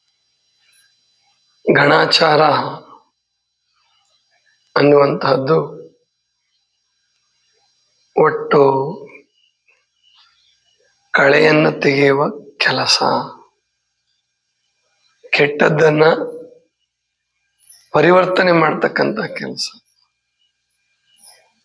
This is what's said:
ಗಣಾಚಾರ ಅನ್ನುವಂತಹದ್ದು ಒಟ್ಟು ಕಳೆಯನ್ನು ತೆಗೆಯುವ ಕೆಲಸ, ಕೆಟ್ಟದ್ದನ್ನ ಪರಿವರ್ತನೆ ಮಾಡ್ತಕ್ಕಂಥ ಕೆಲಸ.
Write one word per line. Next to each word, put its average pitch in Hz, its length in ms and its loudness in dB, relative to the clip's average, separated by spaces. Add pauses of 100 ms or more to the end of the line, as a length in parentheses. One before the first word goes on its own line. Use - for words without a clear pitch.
(1600)
ಗಣಾಚಾರ 151 800 2 (2250)
ಅನ್ನುವಂತಹದ್ದು 139 840 0 (2500)
ಒಟ್ಟು 151 440 0 (2500)
ಕಳೆಯನ್ನು 151 680 2
ತೆಗೆಯುವ 139 480 0 (360)
ಕೆಲಸ, 131 340 -2 (2250)
ಕೆಟ್ಟದ್ದನ್ನ 151 720 2 (1900)
ಪರಿವರ್ತನೆ 180 680 2
ಮಾಡ್ತಕ್ಕಂಥ 151 560 -2 (200)
ಕೆಲಸ. - 280 -12 (2000)